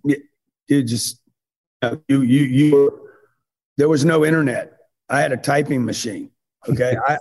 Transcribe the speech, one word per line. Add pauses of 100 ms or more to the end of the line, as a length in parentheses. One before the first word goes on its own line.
Yeah, (500)
you
just, (600)
uh, (120)
you,
you,
you, (680)
there
was
no
internet. (360)
I
had
a
typing
machine. (360)
Okay.
<laughs>
I,